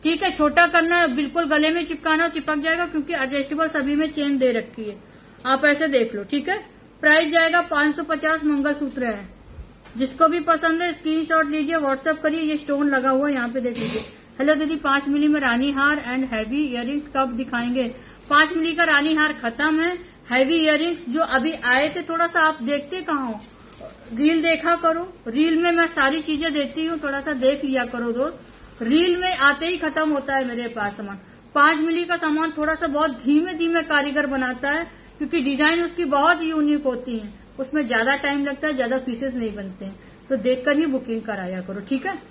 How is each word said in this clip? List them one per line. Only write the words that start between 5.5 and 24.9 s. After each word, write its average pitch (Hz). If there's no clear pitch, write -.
ऐसे 294
देख 233
लो, 202
ठीक 285
है। 392
Price 302
जाएगा 330
पाँच 302
सौ 339
पचास, 311
मंगलसूत्र 285
है। 202
जिसको 262
भी 339
पसंद 330
है 349
screenshot 320
लीजिए, 311
WhatsApp 302
करिए। 320
ये 311
stone 294
लगा 269
हुआ 269
है 285
यहाँ 240
पे, 254
देख 233
लीजिए, 220
हेलो 285
दीदी, 311
पाँच 277
मिली 294
में 302
रानी 262
हार 285
and 254
heavy 226
earrings 247
कब 262
दिखाएंगे? 247
पाँच 302
मिली 330
का 339
रानी 311
हार 302
खत्म 294
है। 349
Heavy 269
earrings 311
जो 294
अभी 262
आए 262
थे, 339
थोड़ा 330
सा 339
आप 311
देखते 285
कहाँ 277
हो? 214
Reel 302
देखा 330
करो, 339